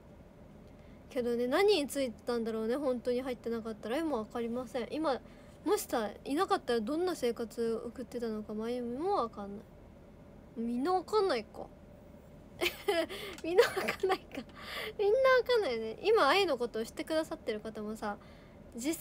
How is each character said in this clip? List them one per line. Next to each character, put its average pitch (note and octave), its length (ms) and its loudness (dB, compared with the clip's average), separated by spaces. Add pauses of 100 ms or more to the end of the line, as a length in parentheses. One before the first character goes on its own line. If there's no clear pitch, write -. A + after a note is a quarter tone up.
(1120)
け B3+ 120 -2
ど A#3+ 120 0
ね、 A#3+ 140 0
何 F#4 340 6
に C#4 60 -2
つ C#4 120 -4
い B3+ 100 0
て A3 40 -10 (120)
た A#3+ 100 0
ん A#3 80 -2
だ A3+ 80 -4
ろ A3 140 -2
う - 20 -2
ね、 A#3+ 80 2
本 C4 240 -2
当 B3+ 100 -2
に B3 120 0
入 B3+ 120 -4
っ - 20 -14
て A#3+ 140 -6
な A3+ 100 -2
か A3+ 100 -8
っ A3 40 -6
た G#3+ 140 -10
ら。 A#3+ 80 -2
え、 E4 80 0
も C#4 160 0
う G#3+ 60 -4
分 G#3+ 60 -18
か B3 80 -4
り A#3 80 -4
ま A#3+ 200 -6
せ B3+ 120 -6
ん。 G#3+ 120 -6
今、 D4 280 0 (440)
も F#4+ 120 2
し F#4+ 60 0
さ、 A3 280 -2 (140)
い C4+ 100 -4
な F#4 120 2
か G4 100 2
っ - 40 0
た A#3+ 140 0
ら A#3 60 2
ど B3 160 -2
ん F4 80 0
な F4+ 120 0
生 A#3+ 180 0
活 A3+ 480 -4
を - 60 -6
送 A#3+ 140 -10
っ - 20 -8
て A#3+ 160 -8
た A#3 80 -4
の G#3+ 160 -6
か、 G#3+ 100 -10
ま A3 160 -4
ゆ B3 120 -4
み A#3+ 160 -6
も F#4 180 0 (120)
分 - 20 -12
か G#3 160 -10
ん G3+ 100 -12
な A3 60 -14
い。 - 20 -18 (920)
み A#3 200 -2
ん B3+ 80 0
な F4+ 80 2
分 F#4 120 2
か G#4+ 160 2
ん G4 80 4
な C#4+ 80 2
い G#3+ 80 -2
か。 - 220 -14 (920)
<laughs> F4+ 840 -2
み E4 120 -2
ん - 20 2
な A#4 80 10
分 - 220 -2
か - 200 -2
ん - 20 4
な F#4 60 4
い - 40 -2
か。 - 240 -12 (560)
み G4+ 120 6
ん - 20 8
な C5 60 6 (240)
分 - 20 0
か B4 140 2
ん G#4 40 2
な D4+ 80 0
い - 40 0
よ A3+ 60 -2
ね。 A3 220 -6
今、 F#4 260 6
愛 F#4 180 6
の C#4+ 120 2
こ A#3+ 100 -2
と A3 100 -6
を A3+ 60 -2
知 - 60 -14
っ - 20 -14
て D#4 120 -6
く E4 80 -4
だ D#4 120 2
さ D#4 100 -10
っ D#4 40 -10
て A#3+ 140 -6
る G#3+ 80 -4
方 G#3+ 220 -10
も G#3+ 140 -8
さ、 G#3 200 -6 (600)
実 C4 240 -4